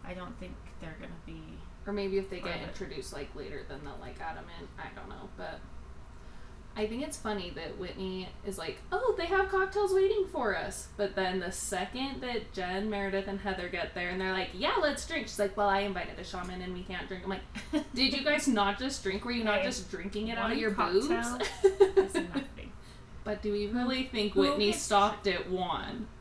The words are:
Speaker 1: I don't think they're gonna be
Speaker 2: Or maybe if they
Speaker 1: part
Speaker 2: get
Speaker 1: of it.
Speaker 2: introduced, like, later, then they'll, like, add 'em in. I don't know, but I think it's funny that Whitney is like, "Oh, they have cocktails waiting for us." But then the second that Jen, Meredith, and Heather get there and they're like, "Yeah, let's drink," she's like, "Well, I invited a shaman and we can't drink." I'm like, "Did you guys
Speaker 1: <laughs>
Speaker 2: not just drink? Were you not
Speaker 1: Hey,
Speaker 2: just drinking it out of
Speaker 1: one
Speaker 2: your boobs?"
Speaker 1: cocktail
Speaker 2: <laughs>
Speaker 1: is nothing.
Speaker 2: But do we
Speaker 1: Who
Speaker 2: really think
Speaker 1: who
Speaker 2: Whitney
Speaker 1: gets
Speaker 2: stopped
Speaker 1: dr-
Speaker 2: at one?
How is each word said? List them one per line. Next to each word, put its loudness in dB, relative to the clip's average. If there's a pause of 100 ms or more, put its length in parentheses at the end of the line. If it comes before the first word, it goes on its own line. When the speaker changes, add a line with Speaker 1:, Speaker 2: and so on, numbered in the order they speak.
Speaker 1:
I -8
don't -10
think -10 (240)
they're -12
gonna -12 (140)
be -10 (440)
Speaker 2:
Or -2
maybe 2
if 0
they -8
Speaker 1:
part -6
Speaker 2:
get -4
Speaker 1:
of -6
it. -8
Speaker 2:
introduced, -8
like, -8
later, -8
then -10
they'll, -10
like, -12
add -6
'em -10 (140)
in. -10 (120)
I -10
don't -12
know, -12
but -8 (1160)
I 2
think -2
it's -6
funny -4
that -8
Whitney -6 (180)
is -4
like, -6 (120)
"Oh, 4
they 0
have 6
cocktails 4
waiting 6
for 0
us." -6
But 0
then 2
the -2
second -2
that -4
Jen, -2
Meredith, 0
and -4
Heather -2
get -4
there -2
and -2
they're 0
like, 0
"Yeah, 2
let's 2
drink," -2
she's -6
like, 2
"Well, 4
I 6
invited -4
a -8
shaman -6
and -4
we -6
can't -6
drink." -6
I'm -2
like, -2 (500)
"Did 4
you -2
guys 4
Speaker 1:
<laughs> 6
Speaker 2:
not 6
just -2
drink? 0
Were -2
you 0
not 6
Speaker 1:
Hey, 2
Speaker 2:
just -4
drinking -4
it -2
out 2
of 2
Speaker 1:
one 2
Speaker 2:
your 2
boobs?" 4
Speaker 1:
cocktail 2 (160)
Speaker 2:
<laughs> 10
Speaker 1:
is 6
nothing. -2 (500)
Speaker 2:
But -2
do 2
we 2
Speaker 1:
Who 0
Speaker 2:
really 2
think 2
Speaker 1:
who 8
Speaker 2:
Whitney 6
Speaker 1:
gets 0
Speaker 2:
stopped 6
Speaker 1:
dr- 4 (120)
Speaker 2:
at -8
one? -2 (120)